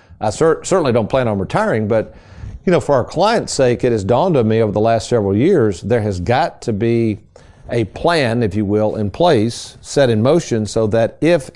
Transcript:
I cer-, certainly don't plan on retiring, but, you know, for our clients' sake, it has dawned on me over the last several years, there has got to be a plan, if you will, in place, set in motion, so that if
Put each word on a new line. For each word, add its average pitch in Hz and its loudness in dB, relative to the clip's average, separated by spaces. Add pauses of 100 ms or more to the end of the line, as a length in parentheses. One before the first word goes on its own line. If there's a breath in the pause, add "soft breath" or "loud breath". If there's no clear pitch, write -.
(220 loud breath)
I 107 0
cer-, 160 0
certainly 160 0
don't 113 0
plan 131 0
on 104 -2
retiring, 113 -2
but, 131 0 (500 loud breath)
you 185 2
know, 165 4
for 143 0
our 120 2
clients' 196 0
sake, 123 0
it 127 2
has 107 -2
dawned 143 2
on 113 2
me 110 2
over 110 0
the 101 0
last 113 0
several 101 2
years, 117 2
there 110 0
has 101 -4
got 131 -2
to 120 -4
be 113 0 (520 loud breath)
a 117 0
plan, 123 0
if 98 -2
you 107 -2
will, 107 0
in 104 -4
place, 120 0
set 139 0
in 110 2
motion, 127 0
so 110 -2
that 110 0
if 170 0